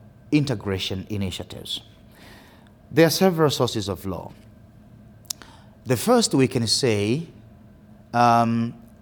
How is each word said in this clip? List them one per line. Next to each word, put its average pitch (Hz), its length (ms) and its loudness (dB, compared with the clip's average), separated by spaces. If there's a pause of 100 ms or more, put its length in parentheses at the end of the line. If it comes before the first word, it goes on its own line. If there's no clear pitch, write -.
(300)
integration 101 800 -2
initiatives? - 720 -8 (1120)
There 156 160 6
are 156 40 2
several 160 400 2
sources 113 380 -2
of 95 160 -6
law. 87 280 -10 (1500)
The 123 100 0
first 226 380 2
we 135 120 4
can 117 200 -2
say, 110 600 0 (840)
um, 117 640 2 (280)